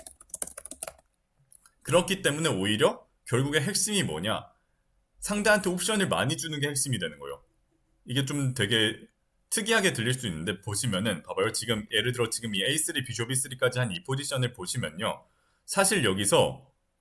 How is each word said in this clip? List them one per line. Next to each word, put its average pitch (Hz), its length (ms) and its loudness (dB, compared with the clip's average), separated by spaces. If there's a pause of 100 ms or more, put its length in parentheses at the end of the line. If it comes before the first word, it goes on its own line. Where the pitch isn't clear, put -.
(1800)
그렇기 180 400 2
때문에 156 260 0
오히려 107 580 2 (200)
결국에 143 340 2
핵심이 202 420 0
뭐냐? 87 480 -4 (680)
상대한테 208 500 2
옵션을 185 380 0
많이 101 280 0
주는 151 240 -6
게 143 80 0
핵심이 135 300 -2
되는 76 200 -6
거예요. 69 240 -12 (640)
이게 131 180 0
좀 139 300 -2
되게 110 440 2 (520)
특이하게 208 420 2
들릴 120 220 0
수 120 120 -6
있는데, 90 360 -4
보시면은 101 600 -2
봐봐요. 95 300 0
지금 107 400 -4
예를 117 200 2
들어 120 160 -2
지금 110 260 -6
이 95 80 0
에이쓰리, 151 420 0
비숍 120 260 -6
이쓰리까지 127 480 0
한 117 140 -2
이 85 100 -6
포지션을 131 500 -2
보시면요. 90 720 -4 (400)
사실 196 400 4
여기서, 95 640 2 (320)